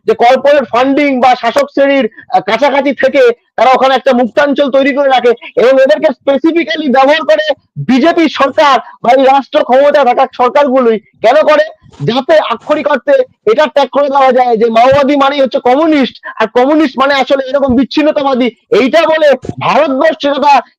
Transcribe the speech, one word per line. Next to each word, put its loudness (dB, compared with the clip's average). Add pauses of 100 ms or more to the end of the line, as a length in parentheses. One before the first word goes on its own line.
যে 0
কর্পোরেট 2
ফান্ডিং -2
বা 2
শাসক -2
শ্রেণীর, 0 (240)
আহ, 0
কাছাকাছি -2
থেকে 0 (340)
তারা 2
ওখানে 0
একটা -2
মুক্তাঞ্চল -2
তৈরি 0
করে -2
রাখে 2 (240)
এবং 2
এদেরকে 2
স্পেসিফিক্যালি -4
ব্যবহার 2
করে 0 (220)
বিজেপি 0
সরকার 0 (240)
বা 0
এই 2
রাষ্ট্র 0
ক্ষমতায় 2
থাকা 0 (100)
সরকারগুলোই। 0
কেন -2
করে? 2 (360)
যাতে -2
আক্ষরিক -4
অর্থে -2 (340)
এটা 2
ত্যাগ -2
করে -2
দেওয়া 2
যায় 0
যে 0
মাওবাদী 2
মানেই 0
হচ্ছে -2
কমিউনিস্ট, 0 (260)
আর -2
কমিউনিস্ট 0
মানে 0
আসলে -2
এরকম -2
বিচ্ছিন্নতাবাদী। -2 (200)
এইটা 2
বলে 2 (320)
ভারতবর্ষে -2
তথা 0 (180)